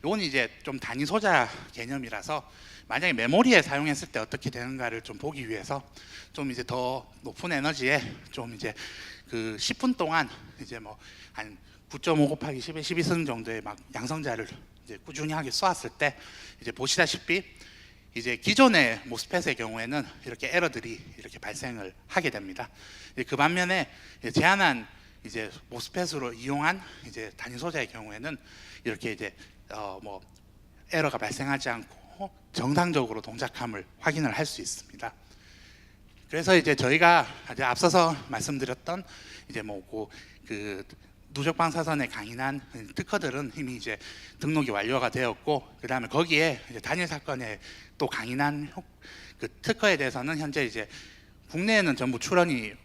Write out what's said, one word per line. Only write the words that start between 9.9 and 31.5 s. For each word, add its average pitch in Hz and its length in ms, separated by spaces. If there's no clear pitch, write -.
동안 160 340
이제 117 180
뭐 107 180
한 107 260
구점오 147 380
곱하기 143 320
십의 156 220
십이 170 200
승 170 220
정도의 113 380
막 104 140
양성자를 123 540
이제 104 200
꾸준히 156 280
하게 156 180
쏘았을 - 400
때 147 260
이제 117 120
보시다시피 170 680
이제 117 220
기존의 202 680
모스펫의 131 520
경우에는 113 480
이렇게 120 300
에러들이 127 460
이렇게 - 200
발생을 104 560
하게 160 220
됩니다. 98 380
이제 127 120
그 143 120
반면에 175 520
이제 147 100
제한한 156 560
이제 107 260
모스펫으로 135 640
이용한 143 500
이제 110 300
단위 123 220
소자의 156 300
경우에는 110 480
이렇게 113 280
이제, 101 220
어, 101 320
뭐 101 180
에러가 151 260
발생하지 139 500